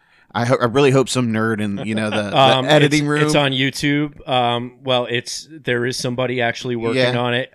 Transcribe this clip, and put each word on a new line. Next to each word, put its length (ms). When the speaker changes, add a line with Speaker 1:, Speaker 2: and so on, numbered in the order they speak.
Speaker 1:
I 140
ho-, 160
I 40
really 260
hope 180
some 220
nerd 280
in, 280
you 80
know, 140
the, 200
the 80
Speaker 2:
<laughs> 200
Um, 80
Speaker 1:
editing 360
Speaker 2:
it's, 60
Speaker 1:
room. 180
Speaker 2:
it's 100
on 160
YouTube. 800
Um, 540
well, 260
it's, 420
there 340
is 120
somebody 440
actually 340
working 260
Speaker 1:
Yeah. 160
Speaker 2:
on 160
it 220